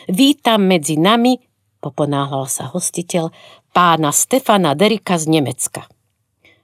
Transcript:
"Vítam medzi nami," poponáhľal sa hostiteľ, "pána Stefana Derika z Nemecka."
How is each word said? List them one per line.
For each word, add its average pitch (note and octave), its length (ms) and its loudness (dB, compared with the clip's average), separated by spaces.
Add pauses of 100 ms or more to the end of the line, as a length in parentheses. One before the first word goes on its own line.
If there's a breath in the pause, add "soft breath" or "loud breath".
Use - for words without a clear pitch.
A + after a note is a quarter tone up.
(120 loud breath)
"Vítam A3+ 580 2
medzi D#3+ 300 0
nami," A#3 400 2 (420)
poponáhľal C#3 640 -4
sa C3 240 -8
hostiteľ, F3 640 -6 (400 loud breath)
"pána E3 400 2
Stefana G3 640 0
Derika G3+ 400 0
z D#3 160 -4
Nemecka." - 560 -4 (760 soft breath)